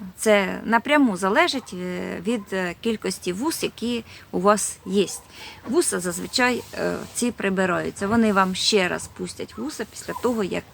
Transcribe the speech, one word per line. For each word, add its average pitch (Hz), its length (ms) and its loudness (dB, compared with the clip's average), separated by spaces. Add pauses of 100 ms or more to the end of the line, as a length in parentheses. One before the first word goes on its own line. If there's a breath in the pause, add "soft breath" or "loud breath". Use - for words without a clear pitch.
(180)
Це 196 460 4
напряму 233 540 4
залежить, 254 560 2
е, 180 540 -6
від, 214 260 -2
е, 180 280 -2
кількості 208 520 -2
вус, 269 300 -4
які 233 400 -4 (280 loud breath)
у 190 80 -2
вас 202 460 2
є. 190 220 2 (640 loud breath)
Вуса 233 300 2
зазвичай, 185 640 0 (100)
е, 175 220 -2 (180)
ці 240 180 0
прибираються. 185 760 0
Вони 220 260 4
вам 190 220 4
ще 185 320 2
раз 170 200 -6
пустять - 500 -10
вуса 247 340 -8
після - 220 -10
того, 226 300 0
як 175 200 -4 (100)